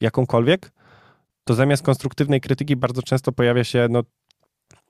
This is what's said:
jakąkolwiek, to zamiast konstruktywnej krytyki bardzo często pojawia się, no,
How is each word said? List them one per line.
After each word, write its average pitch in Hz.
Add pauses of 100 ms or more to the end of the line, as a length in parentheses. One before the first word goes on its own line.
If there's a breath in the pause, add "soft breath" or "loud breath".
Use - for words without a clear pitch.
jakąkolwiek, 123 (720 soft breath)
to 123
zamiast 135
konstruktywnej 139
krytyki 143
bardzo 123
często 131
pojawia 120
się, 120
no, 117 (880)